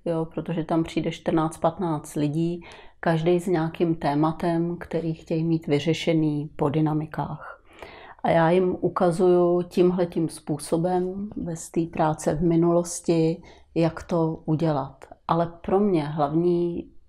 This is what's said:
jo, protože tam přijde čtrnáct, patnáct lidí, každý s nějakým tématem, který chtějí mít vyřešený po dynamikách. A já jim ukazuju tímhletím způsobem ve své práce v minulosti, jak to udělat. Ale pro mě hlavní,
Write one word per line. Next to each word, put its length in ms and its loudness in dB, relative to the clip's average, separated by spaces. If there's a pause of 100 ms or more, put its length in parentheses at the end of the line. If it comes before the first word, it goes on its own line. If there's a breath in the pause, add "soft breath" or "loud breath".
jo, 200 -2
protože 380 -6
tam 200 0
přijde 280 -4
čtrnáct, 460 -2
patnáct 580 -2
lidí, 460 -2 (380 loud breath)
každý 400 2
s 80 -6
nějakým 480 0
tématem, 840 0
který 340 -4
chtějí 300 -2
mít 240 0
vyřešený 880 0
po 140 0
dynamikách. 920 -4 (640 loud breath)
A 60 0
já 200 4
jim 320 2
ukazuju 800 4
tímhletím 680 0
způsobem 1080 -2
ve 180 -6
své 300 -4
práce 500 -2
v 60 -2
minulosti, 1000 2 (340 loud breath)
jak 280 0
to 420 -2
udělat. 600 -2 (220)
Ale 240 0 (100)
pro 180 0
mě 280 2
hlavní, 840 0 (180)